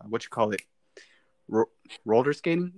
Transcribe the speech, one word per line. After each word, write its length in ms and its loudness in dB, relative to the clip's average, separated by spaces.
what 160 -4
you 60 -16
call 220 0
it, 100 -4
Ro-, 220 2
roller 280 4
skating 440 -2